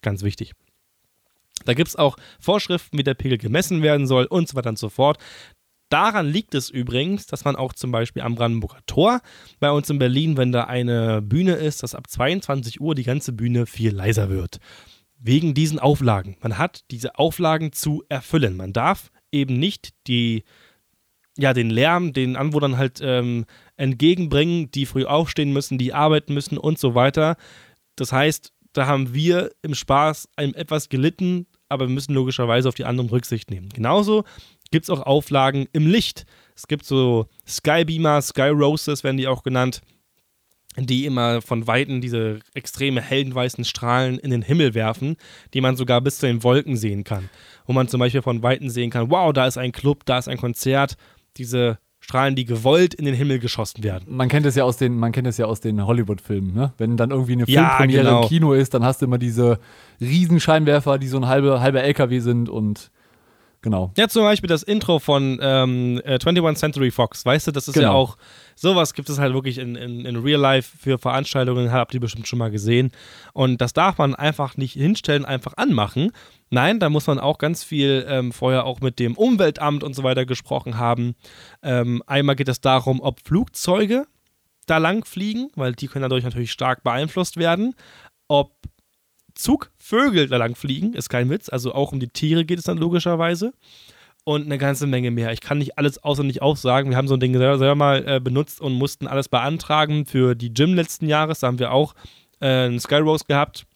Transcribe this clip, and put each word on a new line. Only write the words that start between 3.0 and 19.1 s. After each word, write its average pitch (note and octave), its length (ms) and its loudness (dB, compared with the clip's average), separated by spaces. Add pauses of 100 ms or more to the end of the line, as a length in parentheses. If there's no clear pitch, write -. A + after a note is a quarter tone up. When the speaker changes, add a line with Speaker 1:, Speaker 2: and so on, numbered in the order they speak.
Speaker 1:
der C3+ 100 0
Pegel B2+ 240 -2
gemessen B2+ 440 -2
werden D3 240 2
soll B2+ 180 4
und E3+ 240 0
so C#3 80 -8
weiter A#2+ 140 -4
und A2 80 -6
so A2+ 100 -8
fort. C#3 300 0 (720)
Daran F#3+ 360 2
liegt D#3+ 280 -4
es C3 160 -4
übrigens, C3 560 -4
dass - 180 -10
man C#3 100 0
auch B2+ 180 -6
zum B2+ 200 -8
Beispiel A#2 300 -4
am A#2+ 120 -4
Brandenburger A#2 520 -2
Tor - 340 2 (400)
bei D3 100 2
uns D3 180 0
in C#3+ 100 -2
Berlin, C3+ 380 2
wenn B2+ 140 2
da A#2+ 140 0
eine A#2+ 580 -2
Bühne D#3+ 300 2
ist, D3+ 300 -4
dass A#2+ 120 -10
ab - 160 -16
zweiundzwanzig C3+ 720 -4
Uhr D3+ 140 -2
die B2+ 100 -4
ganze C3 280 -2
Bühne A#2+ 340 0
viel A2 280 -2
leiser G2+ 340 0
wird. F2+ 300 -4 (600)
Wegen C#3 360 2
diesen D#3 240 0
Auflagen. A2+ 600 0
Man G#2 180 -4
hat - 320 -4
diese B2 260 -10
Auflagen D#3+ 560 0
zu D3+ 360 -4
erfüllen. C3 480 -2
Man F#2+ 160 -10
darf - 400 -2 (180)